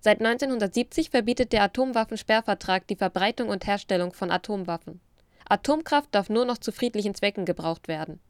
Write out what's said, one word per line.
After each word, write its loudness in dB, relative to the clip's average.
Seit 4
neunzehnhundertsiebzig 0
verbietet 0
der 4
Atomwaffensperrvertrag 0
die -4
Verbreitung -2
und -4
Herstellung 0
von -4
Atomwaffen. -4
Atomkraft 0
darf 2
nur 2
noch -4
zu -6
friedlichen -2
Zwecken -2
gebraucht -4
werden. -6